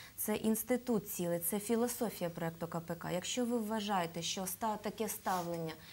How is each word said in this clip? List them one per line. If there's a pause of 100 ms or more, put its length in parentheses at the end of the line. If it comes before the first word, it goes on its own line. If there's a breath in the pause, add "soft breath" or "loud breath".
(160 loud breath)
це
інститут
цілий,
це
філософія
проекту
К
П
К.
Якщо
ви
вважаєте,
що
ста-,
таке
ставлення (200 loud breath)